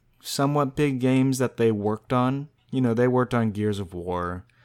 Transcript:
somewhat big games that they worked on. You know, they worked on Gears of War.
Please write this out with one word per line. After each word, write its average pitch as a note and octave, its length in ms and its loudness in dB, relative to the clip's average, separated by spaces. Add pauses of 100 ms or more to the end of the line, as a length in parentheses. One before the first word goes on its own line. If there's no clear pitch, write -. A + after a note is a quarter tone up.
(220)
somewhat C#3+ 540 -2
big C#3+ 240 0
games C3 380 2
that B2+ 180 -2
they A2+ 160 4
worked G#2+ 400 -4
on. C3 380 0 (200)
You C3+ 120 -2
know, A#2 120 2
they B2 140 4
worked B2 260 0
on A2+ 160 2
Gears G#2 300 -2
of F2 140 -10
War. F2 520 -6 (180)